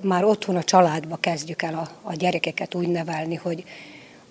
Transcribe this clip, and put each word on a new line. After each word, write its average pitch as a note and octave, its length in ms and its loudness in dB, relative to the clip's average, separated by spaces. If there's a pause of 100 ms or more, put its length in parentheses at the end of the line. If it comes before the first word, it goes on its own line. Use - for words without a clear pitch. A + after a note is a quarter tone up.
már F#3 240 2
otthon G#3 320 2
a E3+ 60 0
családba D#3+ 540 4
kezdjük D#3+ 460 -4
el E3 120 -4
a, E3 360 -8
a F3 40 -4
gyerekeket E3+ 600 -2
úgy F3 140 0
nevelni, E3 460 -4
hogy, E3+ 300 -6 (680)